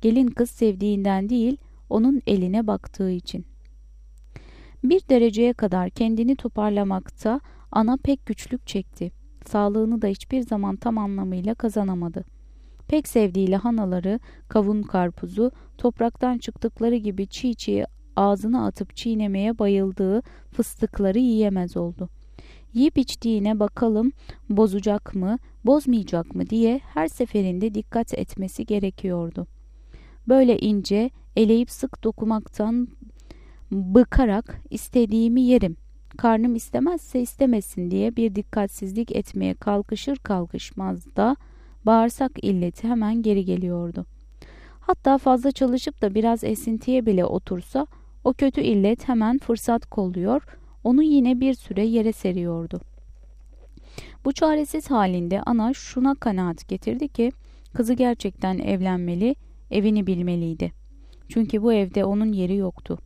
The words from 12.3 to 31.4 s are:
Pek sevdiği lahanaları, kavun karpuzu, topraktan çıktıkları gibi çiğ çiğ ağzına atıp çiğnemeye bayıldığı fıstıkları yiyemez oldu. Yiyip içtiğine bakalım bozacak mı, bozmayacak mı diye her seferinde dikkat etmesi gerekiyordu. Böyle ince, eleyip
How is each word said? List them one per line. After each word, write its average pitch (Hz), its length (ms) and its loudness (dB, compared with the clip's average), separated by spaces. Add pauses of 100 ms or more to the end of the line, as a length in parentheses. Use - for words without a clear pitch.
Pek 294 200 0
sevdiği 190 420 2
lahanaları, 196 680 -2 (280)
kavun 208 340 2
karpuzu, 185 680 -2 (280)
topraktan 240 600 -2
çıktıkları 233 580 -4
gibi 202 300 -4
çiğ 240 280 -4
çiğ - 300 -4 (320)
ağzına 202 500 2
atıp 196 300 -6
çiğnemeye 214 600 -2
bayıldığı 196 640 0 (300)
fıstıkları 202 680 0
yiyemez 208 580 2
oldu. 175 320 -6 (640)
Yiyip 277 260 2
içtiğine 220 640 0
bakalım 220 520 2 (360)
bozacak 208 680 2
mı, 196 240 -2 (260)
bozmayacak 233 680 2
mı 180 160 -4
diye 226 300 2 (140)
her 311 140 0
seferinde 202 680 -2
dikkat 220 400 -4
etmesi 190 520 -8
gerekiyordu. 180 800 -4 (840)
Böyle 254 300 6
ince, 208 520 0 (260)
eleyip 226 340 4